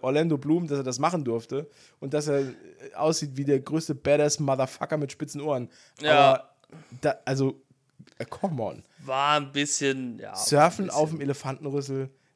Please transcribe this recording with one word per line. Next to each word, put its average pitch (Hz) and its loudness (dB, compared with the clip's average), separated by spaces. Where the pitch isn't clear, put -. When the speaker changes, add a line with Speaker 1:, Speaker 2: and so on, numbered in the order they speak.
Speaker 1:
äh, - -8
Orlando 147 2
Bloom, 160 0
dass 143 -2
er 139 -2
das 123 -4
machen 160 0
durfte 127 -4
und 139 -6
dass 147 -2
er, 143 2
äh, 131 -4
aussieht 151 -2
wie 139 -4
der 139 4
größte 156 -4
Badass-Motherfucker 143 0
mit 143 -6
spitzen 143 -10
Ohren. 139 -4
Speaker 2:
Ja. 147 8
Speaker 1:
Aber - -2
da, 147 0
also, 135 0
äh, 117 -8
come 160 -6
on. 92 -6
Speaker 2:
War 139 2
ein 139 -8
bisschen, 135 -2
ja, 101 -12
Speaker 1:
Surfen 160 2
Speaker 2:
ein - -
bisschen. - -8
Speaker 1:
auf 151 2
dem 160 -6
Elefantenrüssel, 135 -6